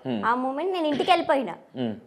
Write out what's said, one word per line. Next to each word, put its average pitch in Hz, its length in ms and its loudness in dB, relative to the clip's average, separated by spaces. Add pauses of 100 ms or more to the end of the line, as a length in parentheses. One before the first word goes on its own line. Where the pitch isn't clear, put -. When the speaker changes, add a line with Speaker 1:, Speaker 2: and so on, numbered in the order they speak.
Speaker 1:
మ్మ్. 247 180 -2
Speaker 2:
ఆ 233 100 2
మూమెంట్ 269 360 -2
నేను 349 160 0
ఇంటికి 302 240 2
వెళ్ళిపోయినా. 277 440 2 (200)
Speaker 1:
మ్మ్. 117 200 -2 (120)